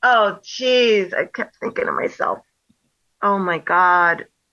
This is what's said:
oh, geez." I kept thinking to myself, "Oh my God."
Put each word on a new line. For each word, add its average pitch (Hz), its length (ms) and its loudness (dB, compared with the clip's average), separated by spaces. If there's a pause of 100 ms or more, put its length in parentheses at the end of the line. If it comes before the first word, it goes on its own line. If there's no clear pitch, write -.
oh, 220 400 2
geez." 240 680 0
I - 140 -4
kept - 340 -12
thinking - 240 -6
to 82 80 -4
myself, - 460 -4 (840)
"Oh 202 160 0
my 180 200 -4
God." 175 680 2 (260)